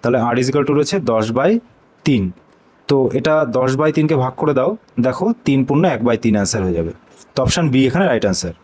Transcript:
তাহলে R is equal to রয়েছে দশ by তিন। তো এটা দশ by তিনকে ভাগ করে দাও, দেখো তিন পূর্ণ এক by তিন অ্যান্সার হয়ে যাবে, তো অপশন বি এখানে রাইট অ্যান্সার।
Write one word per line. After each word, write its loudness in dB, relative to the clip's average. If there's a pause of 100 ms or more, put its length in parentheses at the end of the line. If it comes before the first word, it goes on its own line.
তাহলে 0 (140)
R 0
is 0
equal 0
to 0
রয়েছে -2 (160)
দশ 0 (140)
by 2 (560)
তিন। 2 (680)
তো 2 (220)
এটা 0 (240)
দশ 0 (100)
by 2
তিনকে 2
ভাগ -2
করে 0
দাও, 2 (360)
দেখো -2 (200)
তিন 2 (100)
পূর্ণ 2 (120)
এক -4
by 2
তিন 2
অ্যান্সার -2
হয়ে -2
যাবে, -4 (400)
তো -2
অপশন 0
বি 2
এখানে 0
রাইট 0
অ্যান্সার। -4